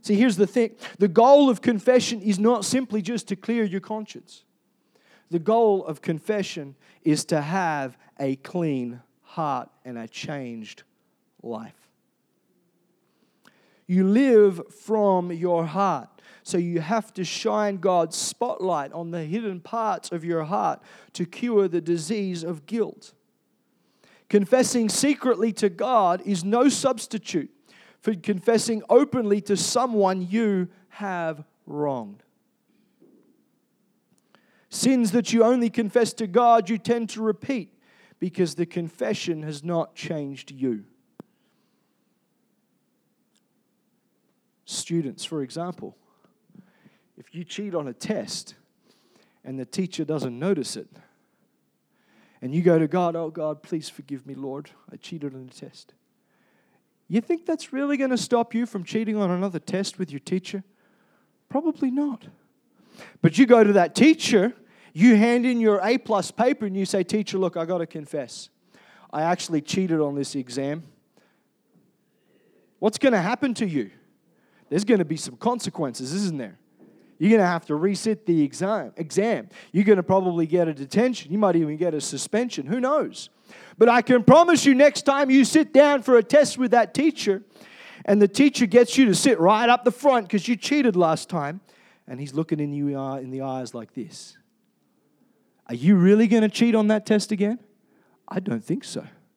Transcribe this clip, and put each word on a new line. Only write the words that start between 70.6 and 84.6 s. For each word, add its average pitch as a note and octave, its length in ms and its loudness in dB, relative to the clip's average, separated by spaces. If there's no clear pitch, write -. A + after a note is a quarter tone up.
What's G#3+ 200 0
gonna A#3 240 4
happen A#3+ 320 -2
to A3 120 -2
you? C3 240 -4
There's F#3 160 -2
gonna G3+ 220 2
be D#3 100 -6
some C3+ 200 -12
consequences, D3+ 760 -6
isn't F#3 240 -4
there? A2 220 -12
You're G3+ 120 4
gonna G3+ 160 6
have E3+ 180 -4
to D#3 60 -4
resit G3 540 -2
the E3 160 2
exam, D#3+ 540 -4
exam. E3 520 -4
You're F#3 100 2
gonna F#3+ 220 4
probably F3+ 420 0
get E3 220 0
a D#3 60 -4
detention. E3+ 580 -2
You G3+ 60 -4
might F#3+ 180 2
even D#3 200 -2
get E3+ 180 -2
a D3 60 -4
suspension. D#3+ 640 -6
Who G3+ 120 -4
knows? B3+ 520 -4
But A3+ 120 6
I A#3+ 140 4
can B3 200 4
promise E4 440 8